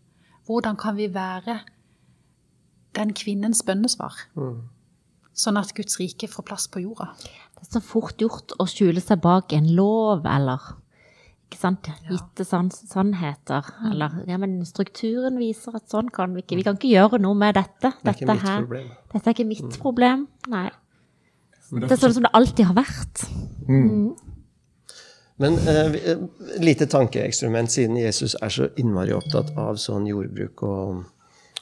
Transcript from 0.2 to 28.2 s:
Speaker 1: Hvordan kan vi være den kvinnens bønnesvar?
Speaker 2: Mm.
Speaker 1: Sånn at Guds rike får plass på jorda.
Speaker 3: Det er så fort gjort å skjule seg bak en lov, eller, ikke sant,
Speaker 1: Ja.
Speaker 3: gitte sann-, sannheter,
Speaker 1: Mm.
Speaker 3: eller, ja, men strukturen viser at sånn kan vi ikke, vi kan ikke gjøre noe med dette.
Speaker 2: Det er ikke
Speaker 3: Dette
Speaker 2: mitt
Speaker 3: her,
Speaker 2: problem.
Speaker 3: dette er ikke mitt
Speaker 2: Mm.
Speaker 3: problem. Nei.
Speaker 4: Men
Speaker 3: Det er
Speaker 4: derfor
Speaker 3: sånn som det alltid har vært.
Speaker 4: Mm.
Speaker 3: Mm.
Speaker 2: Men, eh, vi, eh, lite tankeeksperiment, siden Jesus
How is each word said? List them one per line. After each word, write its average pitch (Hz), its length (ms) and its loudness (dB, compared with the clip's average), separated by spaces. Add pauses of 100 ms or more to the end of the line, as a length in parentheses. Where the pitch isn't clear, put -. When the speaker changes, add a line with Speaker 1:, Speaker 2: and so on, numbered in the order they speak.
Speaker 1:
Hvordan 226 240 -2
kan 208 200 -6
vi 214 120 -4
være 185 520 -8 (1300)
den 214 220 -4
kvinnens 208 480 -2
bønnesvar? 196 480 -2 (240)
Speaker 2:
Mm. 127 240 -8 (720)
Speaker 1:
Sånn 208 240 0
at 202 180 -4
Guds 208 240 -6
rike 185 300 -8
får - 160 -14
plass - 240 -10
på 185 140 -8
jorda. 208 340 -10
Speaker 3:
Det - 480 -20
er - 80 -20
så 226 80 0
fort - 400 -4
gjort - 400 -2
å 185 80 2
skjule 180 320 2
seg 185 240 2
bak 175 320 4
en 156 220 4
lov, 208 500 2
eller, 131 320 0 (880)
ikke - 120 -20
sant, 185 280 -2
Speaker 1:
Ja. 151 60 -10 (160)
Speaker 3:
gitte 180 340 -6
sann-, 180 260 0
sannheter, 175 920 -2 (180)
Speaker 1:
Mm. 220 120 -2
Speaker 3:
eller, 151 360 -4
ja, 180 80 -2
men 190 280 -2
strukturen 240 760 -4
viser 226 360 -6
at - 140 -12
sånn 226 240 -2
kan 185 220 -4
vi 185 80 -6
ikke, - 140 -6
vi 185 60 0
kan 202 140 0
ikke 254 160 2
gjøre 208 280 8
noe 196 140 2
med 202 200 4
dette. - 260 0
Speaker 2:
Det - 240 -2
er 247 80 2
ikke 131 140 -4
Speaker 3:
Dette - 80 4
Speaker 2:
mitt - 80 0
Speaker 3:
her, 196 180 -2
Speaker 2:
problem. 123 300 -8 (220)
Speaker 3:
dette 214 140 -2
er 233 80 4
ikke 233 120 -2
mitt 214 180 -6
Speaker 2:
Mm. 123 160 -10
Speaker 3:
problem. 254 480 2 (200)
Nei. 190 220 -4 (1000)
Speaker 4:
Men 123 100 -4
Speaker 3:
Det 127 120 -2
er 254 40 6
Speaker 4:
derfor 254 120 6
Speaker 3:
sånn 233 60 6
som 240 100 2
det - 100 4
alltid 226 320 6
har 180 80 4
vært. - 540 -2 (400)
Speaker 4:
Mm. 135 220 6
Speaker 3:
Mm. 214 260 0 (1200)
Speaker 2:
Men, 143 160 2
eh, 156 340 4
vi, 151 100 0
eh, 170 200 0 (420)
lite 156 260 4
tankeeksperiment, 117 840 0
siden 120 260 2
Jesus 117 460 -2